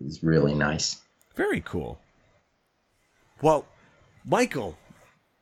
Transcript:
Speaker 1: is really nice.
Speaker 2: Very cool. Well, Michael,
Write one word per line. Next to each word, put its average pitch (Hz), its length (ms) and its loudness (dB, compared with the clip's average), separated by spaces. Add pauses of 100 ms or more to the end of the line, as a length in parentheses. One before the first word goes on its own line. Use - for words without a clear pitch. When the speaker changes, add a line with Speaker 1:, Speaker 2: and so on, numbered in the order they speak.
Speaker 1:
is 76 220 -10
really 76 320 4
nice. 73 460 -2 (360)
Speaker 2:
Very 415 240 0
cool. 67 380 -8 (1400)
Well, 151 260 4 (580)
Michael, 135 520 0 (640)